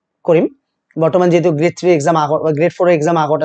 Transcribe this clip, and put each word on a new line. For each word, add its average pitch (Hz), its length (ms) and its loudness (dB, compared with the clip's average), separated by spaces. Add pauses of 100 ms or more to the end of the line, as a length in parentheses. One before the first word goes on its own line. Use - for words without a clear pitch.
(280)
কৰিম। 175 180 2 (560)
বৰ্তমান 180 300 2
যিহেতু 170 260 2
গ্ৰেড 165 200 -2
থ্ৰী 170 180 -4
এক্সাম 160 280 0
আগত, 147 160 -2 (180)
গ্ৰেড 165 180 0
ফ'ৰৰ 180 200 0
এক্সাম 160 280 -2
আগত 147 200 -2